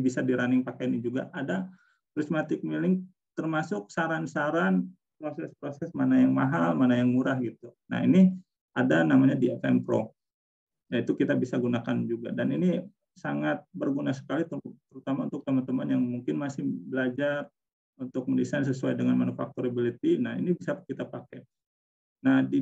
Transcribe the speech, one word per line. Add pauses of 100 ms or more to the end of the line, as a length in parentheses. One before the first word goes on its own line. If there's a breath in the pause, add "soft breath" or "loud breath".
bisa
di
running
pakai
ini
juga.
Ada (400 loud breath)
prismatic
milling, (320)
termasuk
saran-saran (240)
proses-proses
mana
yang
mahal,
mana
yang
murah
gitu. (160)
Nah,
ini (400)
ada
namanya
D
F
M
Pro. (800)
Yaitu
kita
bisa
gunakan
juga.
Dan
ini (320)
sangat
berguna
sekali,
ter-, (160)
terutama
untuk
teman-teman
yang
mungkin
masih
belajar (520)
untuk
mendesain
sesuai
dengan
manufacturability.
Nah,
ini
bisa
kita
pakai. (840)
Nah,
di